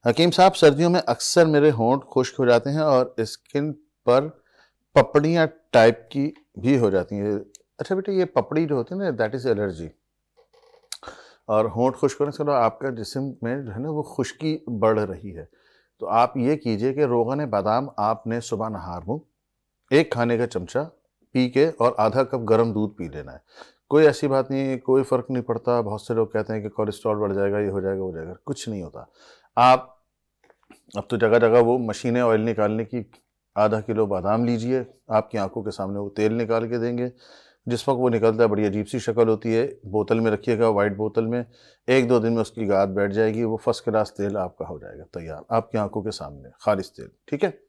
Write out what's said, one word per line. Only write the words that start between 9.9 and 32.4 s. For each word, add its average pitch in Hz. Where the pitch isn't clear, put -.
और 110
होंठ 123
खुश्क -
होने 143
से 147
आपका 127
जिस्म 123
में 131
जो 107
है 113
ना 156
वो 151
खुश्की 156
बढ़ 110
रही 95
है, 82
तो 104
आप 117
ये 135
कीजिए 117
कि 147
रोगन 123
बादाम 107
आपने 113
सुबह 110
नहार 87
मुँह -
एक 156
खाने 120
का 120
चमचा 101
पी 127
के 143
और 123
आधा 110
कप 127
गर्म 113
दूध 107
पी 82
लेना 71
है। -
कोई 151
ऐसी 147
बात 135
नहीं 135
है, 135
कोई 131
फ़र्क 123
नहीं 123
पड़ता। 120
बहुत 107
से 117
लोग 113
कहते 107
हैं 107
कि 107
कोलेस्ट्रॉल 107
बढ़ 101
जाएगा, 101
ये 104
हो 98
जाएगा, 95
हो 92
जाएगा, 82
कुछ -
नहीं 101
होता। 78
आप, 127
अब 101
तो 120
जगह 110
जगह 117
वो 117
मशीनें 117
ऑयल 113